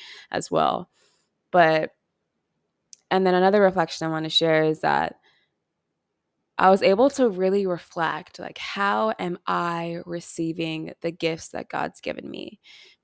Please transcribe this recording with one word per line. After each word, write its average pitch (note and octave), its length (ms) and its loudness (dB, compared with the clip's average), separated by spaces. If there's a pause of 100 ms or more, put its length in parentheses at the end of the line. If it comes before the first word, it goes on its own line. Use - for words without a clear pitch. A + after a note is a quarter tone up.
(320)
as - 200 -6
well. D#3 380 0 (600)
But, D#3+ 400 4 (1200)
and F#3+ 140 2
then F#3 80 4
another F#3+ 280 4
reflection F#3 460 2
I D#3+ 40 -2
wanna D#3 180 -4
share D#3 340 4
is D#3 180 0
that E2+ 340 0 (1400)
I F#3 140 4
was F#3+ 140 6
able G3+ 280 4
to B3+ 180 2
really F#3+ 360 0
reflect, E3+ 720 -6
like, - 220 -14
how G#3+ 580 -2
am F#3 300 -6
I E3+ 580 -4
receiving E3 960 -6
the E3+ 80 -4
gifts E3 400 -6
that - 180 -10
God's - 320 -6
given - 300 -10
me? - 300 -14 (440)